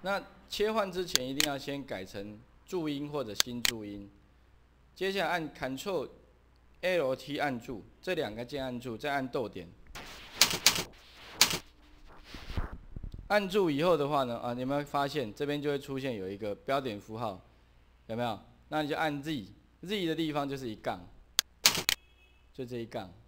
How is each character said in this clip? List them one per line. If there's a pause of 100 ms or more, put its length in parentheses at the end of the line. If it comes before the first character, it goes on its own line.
那 (260)
切
换
之
前
一
定
要
先
改
成 (260)
注
音
或
者
新
注
音。 (880)
接
下
来
按
Ctrl (720)
Alt
按
住， (180)
这
两
个
键
按
住，
再
按
逗
点。 (3500)
按
住
以
后
的
话
呢，
啊，
你
有
没
有
发
现
这
边
就
会
出
现
有
一
个
标
点
符
号， (680)
有
没
有？ (280)
那
你
就
按
Z，Z
的
地
方
就
是
一
杠， (1500)
就
这
一
杠。 (160)